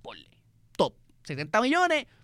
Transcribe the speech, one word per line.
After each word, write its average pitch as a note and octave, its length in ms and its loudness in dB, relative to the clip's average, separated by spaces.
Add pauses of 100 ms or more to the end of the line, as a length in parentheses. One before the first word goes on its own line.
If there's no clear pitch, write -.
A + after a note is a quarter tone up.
ponle. F#2 280 -18 (480)
Top. - 180 0 (300)
Setenta D3+ 360 -2
millones, D#4 460 2 (180)